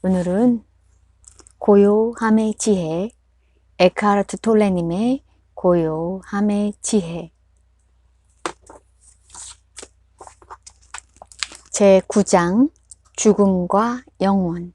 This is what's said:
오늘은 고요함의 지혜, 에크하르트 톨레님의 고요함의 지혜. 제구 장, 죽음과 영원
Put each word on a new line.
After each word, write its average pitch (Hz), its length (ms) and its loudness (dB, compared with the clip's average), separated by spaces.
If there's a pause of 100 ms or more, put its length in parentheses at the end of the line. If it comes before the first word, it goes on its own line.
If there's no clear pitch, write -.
오늘은 185 580 0 (960)
고요함의 220 960 2
지혜, 185 560 -2 (680)
에크하르트 202 600 2
톨레님의 208 840 0 (300)
고요함의 185 1300 -2
지혜. 170 500 -6 (4000)
제구 196 540 2
장, 196 440 2 (460)
죽음과 202 880 0 (160)
영원 175 560 -2